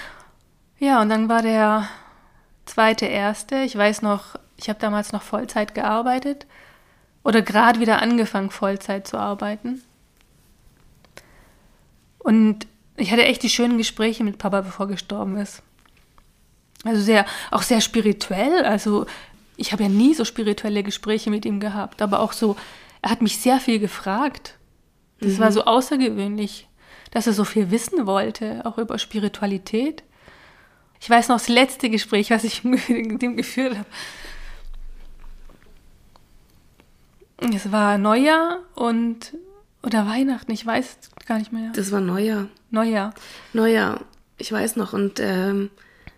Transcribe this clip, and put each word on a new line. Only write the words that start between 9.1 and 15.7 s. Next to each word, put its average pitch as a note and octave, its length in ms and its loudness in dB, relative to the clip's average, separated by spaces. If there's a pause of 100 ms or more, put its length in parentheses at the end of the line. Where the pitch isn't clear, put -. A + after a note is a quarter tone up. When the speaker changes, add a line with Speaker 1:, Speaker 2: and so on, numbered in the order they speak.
Speaker 1:
arbeiten. G#3 640 -6 (2250)
Und A3 480 4 (300)
ich G3 160 -2
hatte A#3 120 6
echt B3+ 200 2
die A3 60 0
schönen A#3+ 280 2
Gespräche A3 460 -2
mit G3+ 140 -4
Papa, G3 240 -2
bevor F#3+ 240 -6
er G3+ 60 -8
gestorben G3+ 440 -6
ist. - 260 -8 (1200)